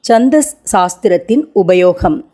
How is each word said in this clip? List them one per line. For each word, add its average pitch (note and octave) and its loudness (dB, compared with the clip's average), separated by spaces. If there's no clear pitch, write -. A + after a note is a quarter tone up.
சந்தஸ் C4 2
சாஸ்திரத்தின் F#3 -2
உபயோகம். F3+ 0